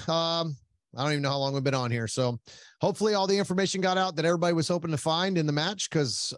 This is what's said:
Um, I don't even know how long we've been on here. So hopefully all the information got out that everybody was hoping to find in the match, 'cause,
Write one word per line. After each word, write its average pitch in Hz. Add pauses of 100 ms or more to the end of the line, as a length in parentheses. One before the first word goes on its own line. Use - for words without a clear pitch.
Um, 165 (400)
I 127
don't 147
even 147
know 139
how 139
long 139
we've 135
been 135
on 123
here. 117
So 123 (420)
hopefully 202
all 196
the 196
information 190
got 185
out 185
that 160
everybody 170
was 165
hoping 170
to 151
find 175
in 156
the 151
match, 175
'cause, 135